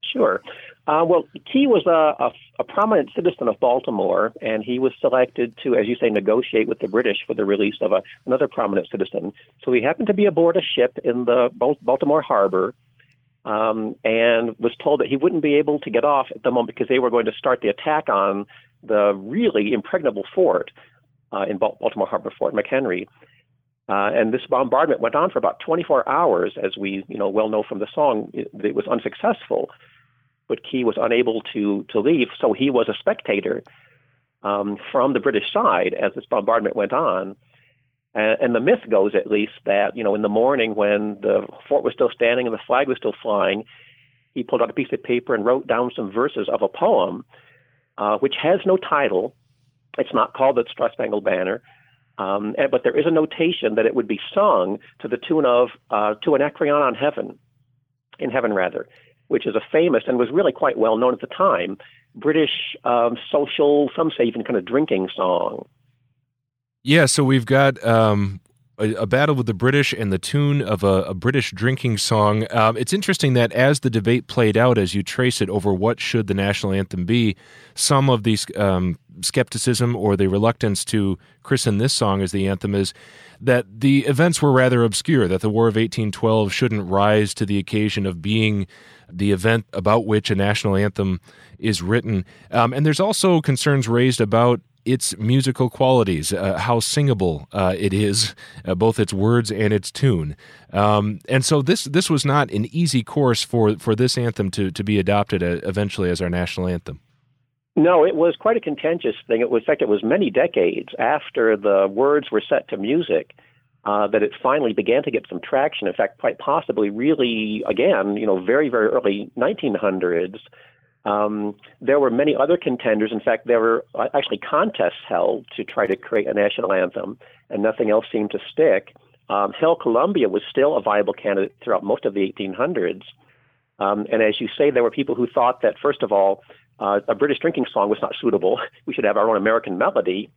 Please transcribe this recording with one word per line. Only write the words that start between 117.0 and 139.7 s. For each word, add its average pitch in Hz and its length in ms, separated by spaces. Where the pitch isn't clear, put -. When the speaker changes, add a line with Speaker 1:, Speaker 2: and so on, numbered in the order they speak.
Speaker 1:
again, 123 500
you 110 80
know, 95 140
very, 127 300
very 113 180
early 104 480
nineteen 131 400
hundreds, 92 640
um, 104 500
there 135 180
were 135 100
many 139 260
other 147 220
contenders. 110 540
In 113 80
fact, 113 260
there 117 140
were, 113 340
uh, 117 200
actually 127 260
contests 156 680
held 90 380
to 113 80
try - 220
to 95 120
create - 300
a 120 60
national 101 380
anthem, 95 480
and 101 120
nothing 110 300
else 110 200
seemed 107 200
to 101 80
stick. 107 440
Um, 101 300
Hail 165 160
Columbia 135 540
was 101 200
still 143 280
a 107 40
viable 104 320
candidate 98 480
throughout 98 220
most 101 220
of 104 80
the 101 80
eighteen 95 320
hundreds. 104 500
Um, 104 320
and 113 120
as 107 160
you 110 80
say, 147 140
there 123 100
were 117 100
people - 220
who 120 140
thought 123 340
that, 110 180
first - 220
of 107 120
all, 98 280
uh, 101 280
a 117 80
British 143 240
drinking 160 320
song 104 180
was 107 120
not - 180
suitable. 101 400
<laughs> - 120
We - 80
should 117 120
have 101 100
our 107 140
own 110 80
American 104 400